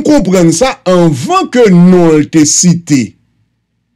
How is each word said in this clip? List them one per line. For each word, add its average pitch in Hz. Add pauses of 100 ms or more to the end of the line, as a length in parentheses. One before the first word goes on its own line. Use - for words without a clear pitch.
konprann 185
sa 262 (120)
anvan 175
ke 247
nou 170 (100)
te 156
site, 165 (920)